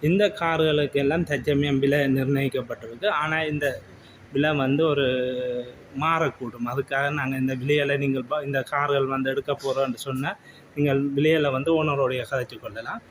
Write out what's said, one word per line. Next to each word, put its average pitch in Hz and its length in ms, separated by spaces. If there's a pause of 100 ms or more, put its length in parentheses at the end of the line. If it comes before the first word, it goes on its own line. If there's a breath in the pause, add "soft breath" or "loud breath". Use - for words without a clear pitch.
இந்த 180 220 (160)
கார்களுக்கு 156 600
எல்லாம் 151 300
தற்சமயம் 143 500
விலை 139 200 (160)
நிர்ணயிக்கப்பட்டிருக்கு. 131 920 (140)
ஆனா 156 220
இந்த 151 240 (640 loud breath)
விலை 147 240
வந்து 139 300
ஒரு 143 200 (920)
மாறக்கூடும். 135 760
அதுக்காக 139 480
நாங்க 135 180
இந்த 131 180
விலையில 143 420
நீங்கள் 135 320
ப-, 147 160
இந்த 139 180
கார்கள் 139 500
வந்து 135 200
எடுக்க 139 200
போறோம்னு 135 540
சொன்னா, 135 240 (440 loud breath)
நீங்கள் 143 260 (140)
விலையில 151 360
வந்து 139 260
ஓனருடைய 139 540
கதைச்சு 123 280
கொள்ளலாம். 120 500